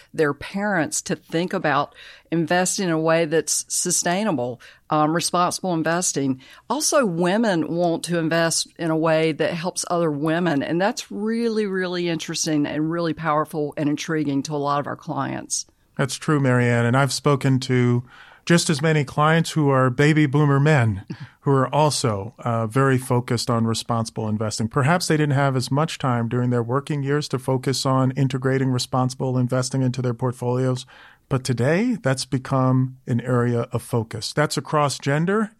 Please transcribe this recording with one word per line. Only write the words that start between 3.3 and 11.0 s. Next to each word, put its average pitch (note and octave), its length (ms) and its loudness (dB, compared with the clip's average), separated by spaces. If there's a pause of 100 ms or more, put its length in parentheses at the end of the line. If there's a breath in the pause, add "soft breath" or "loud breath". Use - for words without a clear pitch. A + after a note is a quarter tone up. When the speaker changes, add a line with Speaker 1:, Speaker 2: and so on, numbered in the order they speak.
Speaker 1:
sustainable, E3+ 920 -2 (300 loud breath)
um, D3+ 240 2
responsible F3 580 0
investing. D#3+ 720 -2 (260 loud breath)
Also, C4 380 0
women F3+ 680 0
want E3+ 300 0
to E3+ 140 -2
invest E3 500 0 (100)
in E3 120 -2
a D#3+ 60 0
way D#3+ 360 2
that D#3+ 220 -2
helps E3+ 360 -6
other E3+ 200 2
women, D#3 520 0
and E3 160 -2
that's G#3 320 -2